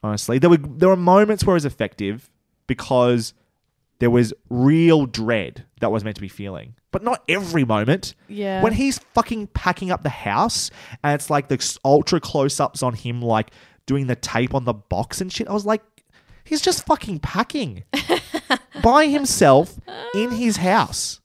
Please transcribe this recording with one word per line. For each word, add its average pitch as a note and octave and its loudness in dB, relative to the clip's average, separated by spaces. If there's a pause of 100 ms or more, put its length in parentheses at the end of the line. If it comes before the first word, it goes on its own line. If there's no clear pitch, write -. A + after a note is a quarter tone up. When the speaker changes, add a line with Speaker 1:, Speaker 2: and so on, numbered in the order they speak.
Speaker 1:
Honestly, G#2+ -2
there F3 6
were, E3+ 8
there D3 0
were F#3+ 6
moments G3 4
where G3 2
it E3+ 2
was D3 -4
effective G#2+ -6 (380)
because B2 0 (680)
there A#2+ 4
was A#2+ 2 (160)
real D3+ 4
dread A2 -4 (160)
that G#2+ 0
was A2 -2
meant G#2 -8
to - -16
be G2 -12
feeling, G2 -14 (160)
but F#3+ -6
not A#3+ -4
every E3+ 0
moment. A#2 0 (120)
Speaker 2:
Yeah. G3 -4
Speaker 1:
When A3+ 2
he's C4 0 (160)
fucking A3+ -2
packing F#3 -4
up - -4
the D3+ -2
house B2 -2 (320)
and D3 2
it's - -6
like C#3+ 0
the - -2
s-, - -6
ultra C#3+ 4
close-ups C#3 -2
on B2 -2
him, A#2+ -8
like, A2 0 (340)
doing C3+ -2
the B2 -2
tape B2 -4
on C3 -4
the A#2 -2
box - -8
and F#3 -8
shit, - -6
I - -6
was G3+ -4
like, G#3+ -2 (640)
"He's D#4 -2
just - 0
fucking G3+ -2
packing F#3 -4 (480)
Speaker 2:
<laughs> - -6
Speaker 1:
by C4 6
himself G3+ 4 (360)
in A#3 -2
his A3+ 0
house." - -2